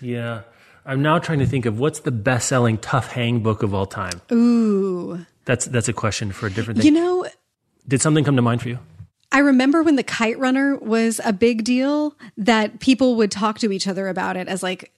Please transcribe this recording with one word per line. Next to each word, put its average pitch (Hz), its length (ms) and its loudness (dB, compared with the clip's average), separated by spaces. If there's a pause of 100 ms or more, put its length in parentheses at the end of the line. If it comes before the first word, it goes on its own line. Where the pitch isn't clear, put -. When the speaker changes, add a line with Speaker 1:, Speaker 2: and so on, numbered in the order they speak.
Speaker 1:
Yeah. 117 420 -6 (420)
I'm 135 180 -2
now 156 160 4
trying 165 220 -2
to 127 60 2
think 123 200 0
of 107 120 -2
what's 156 220 -2
the 151 100 -4
best-selling 120 680 0
tough - 340 -4
hang 120 280 0
book 107 220 0
of 101 120 -2
all 98 120 -2
time. 90 340 -8 (120)
Speaker 2:
Ooh. 196 920 0 (200)
Speaker 1:
That's, 123 220 0
that's 120 220 -2
a 120 40 0
question 104 400 -4
for 113 140 -8
a 104 40 -4
different 107 300 -4
thing. - 60 6
Speaker 2:
You 302 140 6
know, 359 260 0 (600)
Speaker 1:
Did 127 120 0
something 156 240 2
come 139 120 2
to 123 60 4
mind 120 200 0
for 127 60 -8
you? 120 100 -10 (560)
Speaker 2:
I 269 40 4
remember 285 440 4
when 302 140 4
The 240 60 0
Kite 233 360 -2
Runner 269 380 0
was 226 480 0
a 233 80 0
big 226 320 2
deal, 277 500 0 (220)
that 220 440 0
people 254 360 4
would 214 140 2
talk 214 300 -4
to 214 120 0
each 196 160 -4
other 190 200 -4
about 185 280 -4
it 185 100 -6
as, 185 160 -6
like, 185 360 -8